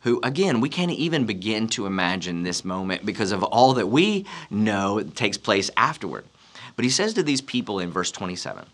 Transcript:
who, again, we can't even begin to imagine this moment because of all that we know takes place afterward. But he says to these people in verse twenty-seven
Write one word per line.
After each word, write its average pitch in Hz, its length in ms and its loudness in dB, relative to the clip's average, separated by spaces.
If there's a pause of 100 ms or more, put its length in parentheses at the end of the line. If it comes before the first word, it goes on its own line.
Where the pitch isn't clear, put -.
who, 120 240 2
again, 139 380 2
we 139 80 0
can't 175 220 0
even 151 340 0
begin 107 420 -2
to 110 160 -4
imagine 90 580 0
this 90 220 -4
moment 95 400 -4
because 101 280 -2
of 92 120 0
all 127 300 6
that 104 140 0
we 190 360 4 (240)
know 104 540 0
takes 98 340 -2
place 98 400 0
afterward. 101 480 0 (500)
But 117 120 0
he 127 40 4
says 208 240 0
to 190 80 2
these 143 200 0
people 110 380 -2
in 87 100 -4
verse 90 200 -2
twenty-seven 90 640 -8